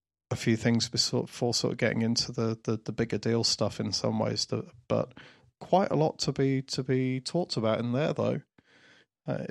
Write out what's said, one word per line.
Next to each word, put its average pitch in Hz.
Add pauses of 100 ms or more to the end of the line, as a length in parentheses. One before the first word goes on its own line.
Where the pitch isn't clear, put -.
(320)
a 113
few 117
things 117
before, -
before -
sort 123
of 123
getting 117
into 113
the, 113
the, 110
the -
bigger 110
deal 113
stuff -
in 113
some 110
ways, 110
that, 110 (220)
but - (460)
quite 190
a -
lot 151
to -
be, 135
to -
be 131
talked -
about 110
in 120
there, 143
though, 117 (840)
uh, -